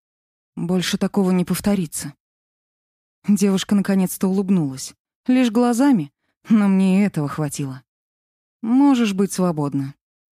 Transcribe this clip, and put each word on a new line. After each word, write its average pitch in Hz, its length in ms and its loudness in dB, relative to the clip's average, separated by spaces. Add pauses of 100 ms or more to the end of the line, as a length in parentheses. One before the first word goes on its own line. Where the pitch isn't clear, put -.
(560)
Больше 175 420 -2
такого 190 320 0
не 180 160 2
повторится. 180 720 -4 (1120)
Девушка 202 480 0
наконец-то 190 520 0
улыбнулась. 185 680 -2 (320)
Лишь 254 240 2
глазами, 240 600 2 (380)
но 208 180 4
мне 190 340 4
и 208 40 2
этого 151 220 -4
хватило. 139 560 -8 (760)
«Можешь 240 520 2
быть 190 180 -2
свободна». 143 600 -2 (420)